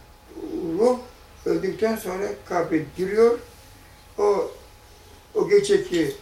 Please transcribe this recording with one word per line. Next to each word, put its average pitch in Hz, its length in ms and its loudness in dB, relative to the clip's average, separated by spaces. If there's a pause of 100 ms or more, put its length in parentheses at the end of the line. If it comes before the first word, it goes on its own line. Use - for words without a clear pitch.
(800)
ruh 240 200 2 (460)
öldükten 185 500 -2
sonra 196 280 -6 (260)
kabre 165 360 -2 (120)
giriyor. 214 420 4 (800)
O, 101 340 2 (840)
o 170 140 0
geceki 185 720 2